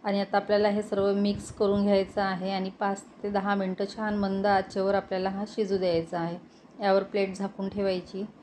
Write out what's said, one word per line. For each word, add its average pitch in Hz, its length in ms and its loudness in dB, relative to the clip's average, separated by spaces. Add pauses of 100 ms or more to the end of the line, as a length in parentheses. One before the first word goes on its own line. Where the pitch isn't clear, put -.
आणि 202 160 2
आता 196 160 0
आपल्याला 208 320 4
हे 208 140 0
सर्व 202 300 0
मिक्स 202 400 0
करून 202 300 2
घ्यायचं 196 400 2
आहे 190 280 -2
आणि 190 200 -2
पाच 196 340 -4 (180)
ते 208 80 -4
दहा 202 240 0
मिनटं 190 300 0 (120)
छान 214 200 -2
मंद 196 300 0
आचेवर 196 480 2
आपल्याला 190 360 -2
हा 196 180 -4
शिजू 196 300 -2
द्यायचा 170 420 0
आहे. 170 180 -4 (460)
यावर 196 180 6
प्लेट 196 340 -2
झाकून 196 320 -6
ठेवायची. 190 580 -4 (160)